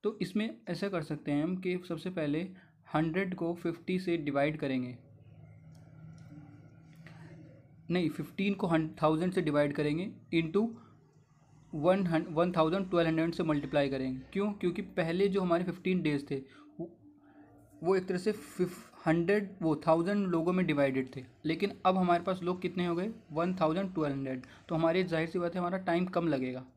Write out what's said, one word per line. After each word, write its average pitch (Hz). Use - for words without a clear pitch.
तो 214
इसमें 214
ऐसा 185
कर 170
सकते 147
हैं 147
हम 180
कि 180
सबसे 170
पहले 156
हंड्रेड 175
को 170
फिफ्टी 175
से 170
डिवाइड 147
करेंगे, 127
नहीं, 175
फ़िफ़्टीन 196
को 190
हन-, 160
थाउजेंड 160
से 185
डिवाइड 147
करेंगे 156
into 165
वन 180
हन-, 165
वन 170
थाउजेंड 175
ट्वेल्व 170
हंड्रेड 160
से 175
मल्टीप्लाई 143
करेंगे। 131
क्यों? 202
क्योंकि 180
पहले 180
जो 196
हमारे 175
फ़िफ़्टीन 180
डेज 147
थे, 135
वो, 170
वो 185
एक 185
तरह 180
से 214
फिफ-, -
हंड्रेड, 185
वो 160
थाउजेंड 185
लोगों 170
में 185
डिवाइडेड 135
थे, 127
लेकिन 160
अब 190
हमारे 175
पास 185
लोग 180
कितने 180
हो 170
गए? 190
वन 175
थाउजेंड 185
ट्वेल्व 143
हंड्रेड। 131
तो 170
हमारी 165
जाहिर 165
सी 180
बात 170
है, 185
हमारा 180
टाइम 180
कम 175
लगेगा 131